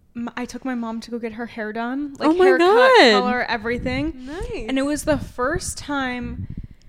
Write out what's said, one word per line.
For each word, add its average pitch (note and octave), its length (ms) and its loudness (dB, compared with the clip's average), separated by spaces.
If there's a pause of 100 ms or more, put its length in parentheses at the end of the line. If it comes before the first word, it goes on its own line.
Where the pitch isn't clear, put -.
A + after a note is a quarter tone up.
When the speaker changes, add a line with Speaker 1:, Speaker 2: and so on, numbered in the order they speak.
(140)
Speaker 1:
m-, A#3 220 -8
I B3 80 -6
took A#3+ 200 -14
my C4 100 -4
mom A3+ 260 -6
to A3+ 100 -16
go A#3 80 -8
get A3+ 140 -8
her A3+ 140 -10
hair G#3+ 260 -8
done. C4 460 -6
Like, C#4+ 100 2
Speaker 2:
Oh D#4+ 60 4
my F#4 100 4
Speaker 1:
haircut, F4+ 240 6
Speaker 2:
God. G#4+ 540 8
Speaker 1:
color, B3 260 0
everything. B3+ 800 -4
Speaker 2:
Nice. F4+ 420 -8
Speaker 1:
And C4+ 100 0
it C4+ 40 0
was C#4+ 220 -2
the D4 140 2
first - 600 -6
time, B3 760 -6 (340)